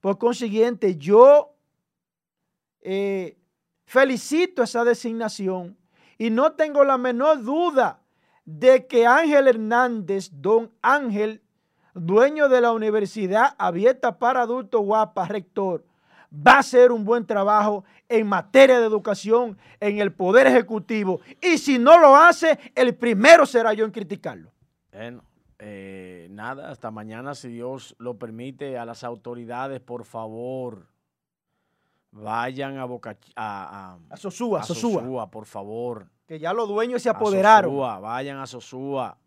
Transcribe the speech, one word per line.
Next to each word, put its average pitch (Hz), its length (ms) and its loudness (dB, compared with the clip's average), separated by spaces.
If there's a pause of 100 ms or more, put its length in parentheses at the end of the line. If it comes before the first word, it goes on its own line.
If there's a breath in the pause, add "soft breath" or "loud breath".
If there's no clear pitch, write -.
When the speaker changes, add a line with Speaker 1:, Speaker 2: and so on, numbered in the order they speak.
Speaker 1:
Por 196 160 -4
consiguiente, 226 800 -2
yo, 233 580 6 (1300)
eh, 190 560 -6 (480)
felicito 277 800 0
esa 233 200 -2
designación 214 960 -4 (400)
y 226 140 -4
no 269 220 0
tengo 294 320 0
la 269 120 2
menor 254 460 0
duda 262 580 -2 (460)
de 254 400 2
que 233 200 2
Ángel 285 420 4
Hernández, 220 840 -2
don 214 480 -2
Ángel, 220 640 -2 (500)
dueño 254 560 0
de 254 120 4
la 240 120 2
Universidad 214 840 -2
Abierta 208 600 -2
para 247 240 0
Adultos 233 400 -4
Guapa, 214 440 -2
rector, 196 580 -8 (460 soft breath)
va 147 220 4
a 277 60 6
hacer 247 340 4
un 220 120 -4
buen 226 220 -2
trabajo 208 580 0 (240 soft breath)
en 226 180 0
materia 247 540 4
de 226 60 0
educación 214 680 -4 (240 soft breath)
en 208 180 -4
el 202 140 -2
Poder 208 340 2
Ejecutivo. 220 720 -2 (200 loud breath)
Y 349 180 0
si 269 200 -2
no 294 200 8
lo 285 160 10
hace, 320 440 4 (160 loud breath)
el 254 200 0
primero 247 520 6
será 226 260 0
yo 220 120 -2
en 214 60 -8
criticarlo. 156 640 -14 (400)
Speaker 2:
Bueno, 117 320 -18 (340)
eh, 95 720 -20
nada, 120 400 -14
hasta 117 200 -14
mañana, 110 440 -14
si 123 140 -18
Dios 120 500 -14
lo 117 200 -14
permite. 123 580 -14
A 117 80 -12
las 117 180 -18
autoridades, 120 800 -12
por 120 240 -16
favor, 117 840 -14 (1200)
vayan 123 640 -10
a 131 80 -12
Boca 120 340 -16
Chi-, - 180 -20
a, 98 580 -14
a, 87 40 -20 (120)
Speaker 1:
A - 80 -20
Sosúa, 202 420 -8
Speaker 2:
a - 40 -10
Speaker 1:
Sosúa. 208 360 -6
Speaker 2:
Sosúa, 120 300 -10
por 107 160 -20
favor. 107 600 -12 (180)
Speaker 1:
Que 160 120 -18
ya 165 140 -6
los 220 160 -4
dueños 226 340 -6
se 240 60 -4
Speaker 2:
A 220 40 -2
Speaker 1:
apoderaron. 202 580 4
Speaker 2:
Sosúa, 127 300 -6
vayan 131 380 -10
a 135 80 -14
Sosúa 131 800 -12